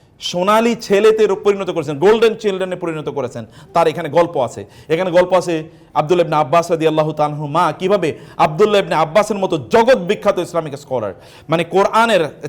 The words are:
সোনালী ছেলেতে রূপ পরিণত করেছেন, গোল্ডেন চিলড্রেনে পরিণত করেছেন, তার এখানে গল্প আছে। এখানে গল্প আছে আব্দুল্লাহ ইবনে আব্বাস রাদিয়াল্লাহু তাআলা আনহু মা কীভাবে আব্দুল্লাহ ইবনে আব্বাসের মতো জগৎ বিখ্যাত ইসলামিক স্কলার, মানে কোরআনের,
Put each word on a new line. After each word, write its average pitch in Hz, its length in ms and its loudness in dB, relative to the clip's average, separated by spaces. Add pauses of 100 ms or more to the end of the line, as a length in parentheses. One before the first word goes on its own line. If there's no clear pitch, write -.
(200)
সোনালী 214 560 0
ছেলেতে 214 520 2
রূপ 190 160 0
পরিণত 196 260 0
করেছেন, 151 300 -4
গোল্ডেন 214 360 4
চিলড্রেনে 190 400 -4
পরিণত 156 340 -6
করেছেন, 123 360 -6 (280)
তার 165 140 4
এখানে 156 220 -4
গল্প 160 280 -4
আছে। 113 280 -6 (240)
এখানে 170 220 -2
গল্প 180 220 2
আছে 165 360 -2 (240)
আব্দুল্লাহ 165 320 0
ইবনে 160 100 -4
আব্বাস 156 360 0
রাদিয়াল্লাহু 156 400 0
তাআলা 151 220 -2
আনহু 147 140 -8
মা 156 320 0
কীভাবে 180 380 -2 (200)
আব্দুল্লাহ 196 440 2
ইবনে 175 140 -4
আব্বাসের 160 420 0
মতো 180 200 -2
জগৎ 226 400 4
বিখ্যাত 190 400 -2
ইসলামিক 160 400 -4
স্কলার, 110 360 -6 (360)
মানে 165 140 0
কোরআনের, 202 840 0